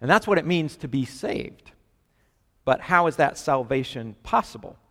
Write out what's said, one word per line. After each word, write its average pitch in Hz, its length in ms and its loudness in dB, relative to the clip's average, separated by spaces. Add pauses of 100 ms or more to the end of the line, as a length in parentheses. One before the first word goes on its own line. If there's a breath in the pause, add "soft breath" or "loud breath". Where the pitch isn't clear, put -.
And 123 80 -2
that's 202 180 4
what 196 120 4
it 151 80 0
means 160 300 0
to 147 120 -10
be 131 160 0
saved. - 680 -8 (920)
But - 160 2
how 175 280 4
is 147 80 -2
that 143 200 2
salvation 127 840 -2
possible? - 540 -4 (140)